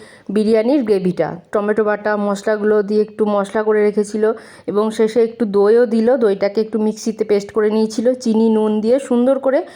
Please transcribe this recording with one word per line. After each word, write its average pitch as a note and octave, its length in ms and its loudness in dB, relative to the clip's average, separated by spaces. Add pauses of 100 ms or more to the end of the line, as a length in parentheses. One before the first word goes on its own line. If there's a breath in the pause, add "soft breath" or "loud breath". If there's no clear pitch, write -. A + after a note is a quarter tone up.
(300 loud breath)
বিরিয়ানির A3 540 2
গ্রেভিটা, F3+ 520 -2 (160)
টমেটো G#3 320 0
বাটা G#3 320 -2
মশলাগুলো G#3 680 0
দিয়ে G#3+ 200 0
একটু G#3+ 240 -2
মশলা G3+ 360 -2
করে G#3+ 200 2
রেখেছিল G#3+ 500 0 (340 loud breath)
এবং G#3 240 -2
শেষে A3 320 0
একটু A3+ 220 -2
দইও G#3 420 4
দিল, A3+ 300 2
দইটাকে G3+ 440 0
একটু A3 180 -4
মিক্সিতে G#3+ 460 -4
পেস্ট G3+ 280 -2
করে G#3+ 180 0
নিয়েছিল, A3 440 0
চিনি A3+ 360 2
নুন G#3+ 300 0
দিয়ে A#3 180 2
সুন্দর B3+ 400 0
করে C4+ 260 0 (120)